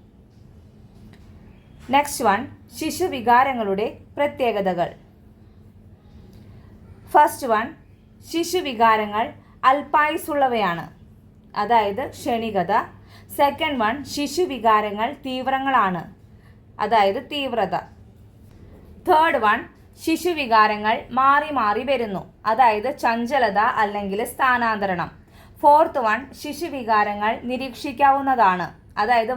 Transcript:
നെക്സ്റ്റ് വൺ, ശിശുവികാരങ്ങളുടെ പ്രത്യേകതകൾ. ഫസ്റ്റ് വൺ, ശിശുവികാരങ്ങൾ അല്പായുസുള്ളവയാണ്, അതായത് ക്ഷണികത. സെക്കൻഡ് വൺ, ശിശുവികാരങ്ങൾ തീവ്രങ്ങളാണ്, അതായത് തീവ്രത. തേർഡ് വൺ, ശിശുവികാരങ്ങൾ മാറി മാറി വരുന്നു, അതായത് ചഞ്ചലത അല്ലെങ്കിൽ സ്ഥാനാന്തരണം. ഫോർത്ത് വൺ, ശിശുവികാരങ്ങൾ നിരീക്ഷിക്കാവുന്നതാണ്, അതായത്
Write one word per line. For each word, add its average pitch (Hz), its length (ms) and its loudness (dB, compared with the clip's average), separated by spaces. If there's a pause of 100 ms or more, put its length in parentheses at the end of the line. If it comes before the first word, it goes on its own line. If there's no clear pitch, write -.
(2000)
നെക്സ്റ്റ് 285 340 0
വൺ, 202 100 2 (380)
ശിശുവികാരങ്ങളുടെ 240 1120 0 (260)
പ്രത്യേകതകൾ. 226 720 -2 (2250)
ഫസ്റ്റ് 294 420 2
വൺ, 220 140 0 (640)
ശിശുവികാരങ്ങൾ 226 960 0 (440)
അല്പായുസുള്ളവയാണ്, 285 1160 -2 (760)
അതായത് 214 400 0 (120)
ക്ഷണികത. 214 580 -4 (640)
സെക്കൻഡ് 285 440 0
വൺ, 220 140 0 (180)
ശിശുവികാരങ്ങൾ 226 960 0 (160)
തീവ്രങ്ങളാണ്, 254 760 -2 (840)
അതായത് 208 360 2 (120)
തീവ്രത. 233 440 -4 (1300)
തേർഡ് 311 360 4
വൺ, 214 160 2 (440)
ശിശുവികാരങ്ങൾ 226 920 2 (220)
മാറി 285 320 4 (100)
മാറി 220 300 0
വരുന്നു, 220 320 -2 (300)
അതായത് 226 380 2 (140)
ചഞ്ചലത 233 560 0 (220)
അല്ലെങ്കിൽ 202 400 -2 (100)
സ്ഥാനാന്തരണം. 220 800 0 (520)
ഫോർത്ത് 311 440 6
വൺ, 220 140 0 (220)
ശിശുവികാരങ്ങൾ 220 880 -2 (200)
നിരീക്ഷിക്കാവുന്നതാണ്, 262 1160 0 (360)
അതായത് 233 340 2